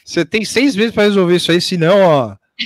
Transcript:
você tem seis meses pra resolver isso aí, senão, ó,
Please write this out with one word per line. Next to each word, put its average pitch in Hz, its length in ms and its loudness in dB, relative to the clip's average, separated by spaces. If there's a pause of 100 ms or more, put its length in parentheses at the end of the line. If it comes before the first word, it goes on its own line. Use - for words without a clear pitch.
você 170 200 -4
tem 214 200 -4
seis 240 320 -2
meses 220 180 -2
pra 214 80 0
resolver 196 320 2
isso 170 160 0
aí, 175 100 2
senão, 180 420 0
ó, 135 340 0 (300)